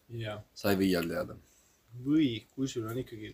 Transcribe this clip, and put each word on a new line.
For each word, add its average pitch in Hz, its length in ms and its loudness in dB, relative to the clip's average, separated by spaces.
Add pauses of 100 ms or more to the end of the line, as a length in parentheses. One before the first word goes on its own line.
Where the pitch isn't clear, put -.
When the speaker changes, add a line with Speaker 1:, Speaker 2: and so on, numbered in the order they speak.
(120)
Speaker 1:
Jaa. 113 220 -4 (160)
Speaker 2:
Sa - 200 0
ei 98 60 6
või 95 160 6
all 85 160 2
teada. 80 280 -4 (540)
Speaker 1:
Või 139 360 2 (180)
kui 135 240 -4
sul 120 180 -4
on 117 140 -4
ikkagi 107 340 -10